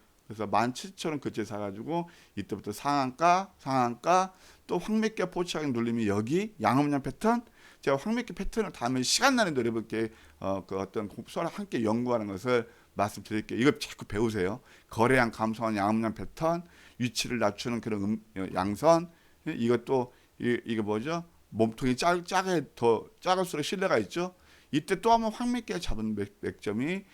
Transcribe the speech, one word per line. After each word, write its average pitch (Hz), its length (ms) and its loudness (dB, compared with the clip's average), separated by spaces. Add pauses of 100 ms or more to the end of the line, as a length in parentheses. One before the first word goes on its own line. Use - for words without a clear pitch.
(280)
그래서 104 200 -6
만 113 260 2
칠천 180 380 -8
원 147 80 -4
그때 110 240 -4
사가지고 110 640 -6 (280)
이때부터 104 360 -8
상한가, 143 880 0
상한가, 135 760 2 (340)
또 175 100 0
황매끼 214 480 0
포착이 175 460 -2
눌리면 117 340 0
여기 120 560 0
양음양 139 400 2
패턴. 226 420 0 (380)
제가 139 160 2
황매끼 233 360 -4
패턴을 196 380 -4
다음에 127 300 -2
시간 247 340 4
나는 196 200 2
대로 120 100 2
여러분께, 113 460 -2 (280)
어, 98 280 -2
그 95 100 -4
어떤 101 300 -4
곱설 170 400 -6
함께 160 360 -4
연구하는 117 440 0
것을 113 420 0 (240)
말씀드릴게요. 104 680 -2
이거 139 200 4
자꾸 - 260 -12
배우세요. 107 560 -2 (280)
거래량 120 420 4
감소한 110 440 -2
양음양 110 380 2
패턴, 165 500 -4 (360)
위치를 120 400 -2
낮추는 110 420 0
그런 107 220 -4
음-, 110 200 -2 (140)
어, 95 160 -4
양선. 143 560 4 (380)
이것도 120 680 0 (260)
이, 120 240 0
이게 110 180 -2
뭐죠? 120 440 -4 (240)
몸통이 113 460 0
작-, 170 280 2
작게 185 520 0
더 117 340 2 (100)
작을수록 175 460 0
신뢰가 190 340 0
있죠. 175 360 -4 (340)
이때 160 320 -2
또 226 100 4
한번 226 200 4
황매끼가 240 480 -4
잡은 107 340 -2
맥-, 101 280 -6
맥점이 120 720 -4